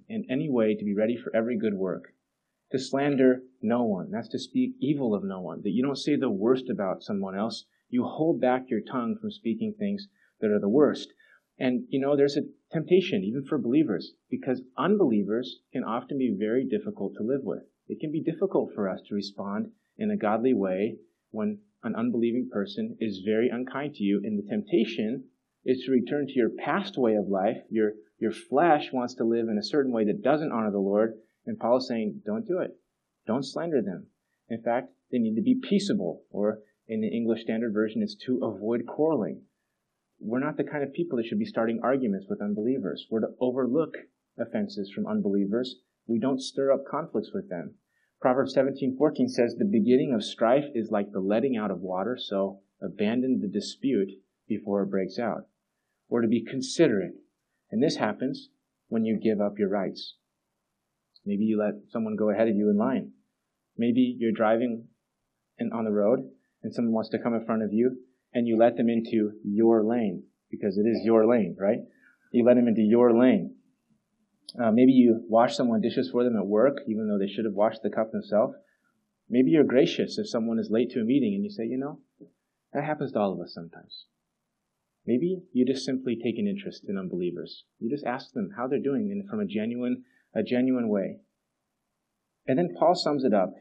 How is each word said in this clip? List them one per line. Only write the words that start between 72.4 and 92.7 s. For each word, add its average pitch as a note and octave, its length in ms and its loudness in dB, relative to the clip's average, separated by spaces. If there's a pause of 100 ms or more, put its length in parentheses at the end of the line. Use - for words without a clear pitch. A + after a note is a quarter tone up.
let A#2+ 100 8
them A#2+ 140 6
into A2 140 4
your A#2 340 8
lane. A#2 400 4 (1000)
Uh, A#2 120 2
maybe B2+ 220 8
you A#2+ 360 8
wash A#2 280 4
someone A#2 240 2
dishes B2+ 300 0
for B2 140 2
them A#2+ 120 2
at G2 100 0
work, A2+ 400 4
even G#2+ 220 -2
though G#2 100 0
they G2 120 -2
should A2+ 160 -4
have G#2 80 -4
washed G#2+ 280 0
the A#2+ 60 -4
cup A2 240 -2
themselves. G#2 420 0 (760)
Maybe C3 200 4
you're D#3 140 6
gracious B2+ 540 2
if G#2+ 100 -6
someone A2+ 300 -2
is G#2 120 -4
late A#2 200 0
to C3 100 -4
a A2 40 -2
meeting A#2 300 2
and G2 80 -2
you G#2 60 -4
say, A2+ 160 -8
"You B2 140 -4
know, C#3+ 220 -8 (720)
that C#3 100 -2
happens D3 280 -4
to - 60 -2
all G2+ 140 2
of F2 80 -6
us F2 140 -12
sometimes." E2 520 -18 (1000)
Maybe F3 360 0 (100)
you B2+ 120 4
just C3 220 -2
simply C3 300 -4
take A2+ 220 -4
an G#2 80 -2
interest G2 400 -8
in G2 120 -6
unbelievers. F2 640 -6 (140)
You A2 100 -6
just C#3+ 160 -4
ask - 280 -8
them G2+ 220 -4
how A#2 120 -4
they're C3 120 -2
doing A2+ 320 -2
and G2+ 160 -6
from A2 140 -6
a G2+ 60 -2
genuine, A#2+ 580 -4 (300)
a A2 80 0
genuine B2 460 0
way. G#2 320 -2 (1300)
And C3 120 2
then F3 200 0